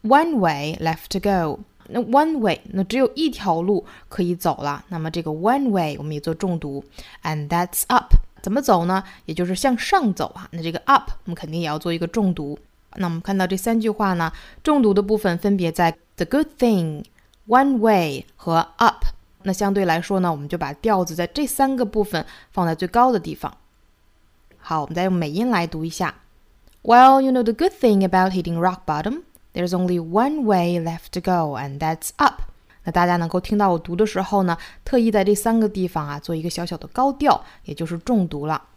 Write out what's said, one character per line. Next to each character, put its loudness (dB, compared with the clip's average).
One 4
way 0
left -4
to -4
go。 0
那 -4
one 2
way， 0
那 -2
只 -4
有 2
一 -2
条 -2
路 0
可 -4
以 0
走 -2
了。 -6
那 -8
么 -6
这 -6
个 -6
one 0
way 0
我 -10
们 -8
也 -6
做 -6
重 -4
读。 -10
And -6
that's -2
up。 4
怎 -4
么 0
走 4
呢？ 0
也 -10
就 -2
是 -2
向 0
上 0
走 -4
啊。 -18
那 -10
这 -4
个 -6
up， 2
我 -10
们 -6
肯 -12
定 -4
也 -4
要 -4
做 -4
一 -2
个 -4
重 0
读。 -6
那 -4
我 -2
们 -6
看 -4
到 2
这 -2
三 0
句 0
话 0
呢， -2
重 2
读 4
的 4
部 0
分 0
分 0
别 0
在 0
the -2
good 0
thing、 0
one 4
way 2
和 0
up。 2
那 -2
相 0
对 2
来 2
说 -2
呢， 2
我 -2
们 -10
就 -6
把 -6
调 0
子 -8
在 -2
这 -4
三 0
个 0
部 -2
分 -4
放 0
在 0
最 -6
高 4
的 0
地 -10
方。 -12
好， -6
我 -6
们 -12
再 -2
用 2
美 -2
音 -2
来 0
读 -8
一 -6
下。 -6
Well, 8
you 2
know, 2
the 0
good 0
thing 4
about 2
hitting -4
rock -2
bottom, -4
there's -4
only 0
one -2
way 2
left -8
to -6
go, -2
and -10
that's -4
up. 0
那 -6
大 4
家 2
能 -2
够 -2
听 -2
到 4
我 2
读 -8
的 2
时 -4
候 0
呢， 0
特 0
意 4
在 4
这 4
三 0
个 2
地 -4
方 -6
啊， -10
做 -6
一 -6
个 -6
小 -6
小 -10
的 -16
高 0
调， 2
也 -12
就 -8
是 -8
重 0
读 -8
了。 -4